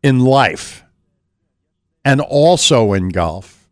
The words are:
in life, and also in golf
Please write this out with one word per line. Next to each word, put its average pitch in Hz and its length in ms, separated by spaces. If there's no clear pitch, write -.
in 131 200
life, 127 640
and 139 160
also 147 720
in 92 160
golf 85 640